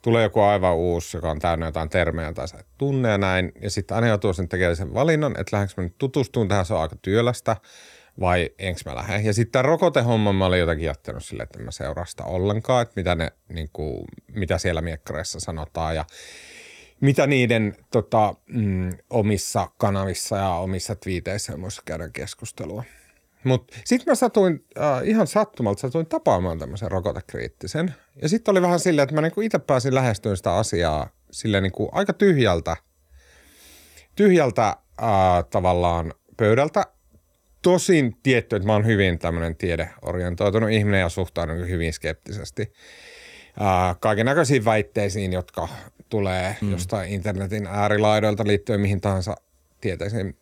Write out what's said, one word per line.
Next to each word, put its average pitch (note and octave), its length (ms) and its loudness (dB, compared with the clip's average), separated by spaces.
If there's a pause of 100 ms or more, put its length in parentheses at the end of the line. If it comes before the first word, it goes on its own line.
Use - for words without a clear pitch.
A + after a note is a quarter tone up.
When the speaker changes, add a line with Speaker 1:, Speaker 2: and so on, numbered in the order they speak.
Speaker 1:
Tulee A#2 200 4
joku G#2+ 180 2
aivan F#2+ 360 4
uusi, F2 400 -2
joka D#2+ 140 -4
on D#2 80 -2
täynnä E2 280 -2
jotain D#2+ 220 -4
termejä, D#2+ 440 -2
tai C#2+ 160 -8
sä - 100 -16
et - 80 -20 (120)
tunne C3+ 300 0
ja G2+ 100 2
näin. F#2 420 0
Ja G#2 100 -6
sit - 220 -6
aina A2+ 140 2
joutuu G#2 260 2
sen F2 160 -4
tekemään F2+ 280 0
sen D#2+ 180 -6
valinnan, D3+ 460 0
että - 160 -4
lähdenkö G2+ 200 -2
mä F#2+ 60 -6
nyt F2 160 -8
tutustumaan B2+ 500 -2
tähän, F#2+ 180 0
se A2 80 -4
on E2 60 0
aika D#2+ 220 -4
työlästä, A#2 540 0 (640)
vai F2+ 380 2
enkö F#2 280 -8
mä C#2 80 -10
lähde. F2 260 -4
Ja G#2+ 140 0
sit A2+ 180 0
tän B2+ 120 2
rokotehomman A#2+ 680 2
mä F#2+ 120 2
olin F2+ 140 2
jotenkin E2 260 -2
jättänyt - 380 -8
silleen, A1+ 200 -10
että - 140 -18
en A1+ 60 -12
mä A#1 60 -10
seuraa - 360 -8
sitä - 180 -14
ollenkaan, G#2 580 0
että A2+ 140 -6
mitä F2+ 180 0
ne, E2 180 -4 (160)
niinku, D2+ 560 -8 (300)
mitä F#2 240 -2
siellä E2+ 220 -2
miekkareissa D#2+ 600 -8
sanotaan D#2+ 560 -6
ja D#2 80 -4 (960)
mitä C#3 260 4
niiden, A#2+ 500 2 (160)
tota, G#2+ 420 2 (140)
mm, F#2+ 420 -2 (200)
omissa G#2 580 0 (100)
kanavissa G2 580 -2
ja G2 180 0
omissa F#2 420 -4
twiiteissä F#2 560 -6
ja D2 40 -10
muissa F#2 280 -12
käydään D#2+ 280 -10
keskustelua. - 720 -12 (600)
Mut C3 280 0 (120)
sit B3 220 0
mä D4+ 80 4
satuin, G3 500 2 (160)
äh, C#3 280 0
ihan A3 180 2
sattumalta B2+ 540 0
satuin D#3+ 260 -2
tapaamaan F#2 520 0
tämmösen E2 320 -8
rokotekriittisen. F#2+ 1040 -6 (280)
Ja D#3 60 -2
sit A3 200 0
oli F#3+ 140 4
vähän F3 180 2
silleen, E3 220 4
että C#3 120 0
mä D#3 60 2
niinku E3 200 -2
ite G#3+ 180 0
pääsin C3 360 0
lähestyyn A2+ 420 0
sitä F2+ 180 -2
asiaa E2+ 540 0 (220)
silleen G2+ 320 0
niinku F#2+ 300 -2
aika G3 200 0
tyhjältä, G#2+ 640 2 (1400)
tyhjältä, D#3+ 540 4
äh, F#2+ 840 2
tavallaan F2 640 0 (220)
pöydältä. B2+ 480 2 (800)
Tosin E3+ 600 4
tietty, A#2+ 340 2
että F#2+ 100 0
mä A2 60 4
oon G#2+ 140 4
hyvin G2 320 4
tämmönen E2+ 380 -4
tiedeorientoitunut F2+ 1120 -2
ihminen G#2 300 2
ja F2+ 80 2
suhtaudun E2+ 600 -4
hyvin E2 240 -2
skeptisesti, - 800 -8 (880)
äh, F#2 400 2
kaikennäköisiin A#2+ 640 2
väitteisiin, G#2 680 0
jotka F2+ 360 -6 (400)
tulee F#2+ 520 -2
Speaker 2:
Mm. G2+ 120 -2
Speaker 1:
jostain F#2 400 -4
internetin G2 540 -4
äärilaidoilta G#2 800 2
liittyen G#2 340 0
mihin G2+ 200 0
tahansa F#2+ 340 -2 (460)
tieteeseen. G2 600 -4